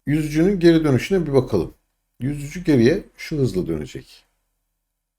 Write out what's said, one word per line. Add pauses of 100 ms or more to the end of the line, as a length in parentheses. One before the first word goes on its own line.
yüzücünün
geri
dönüşüne
bir
bakalım. (460)
Yüzücü
geriye (140)
şu
hızla
dönecek. (920)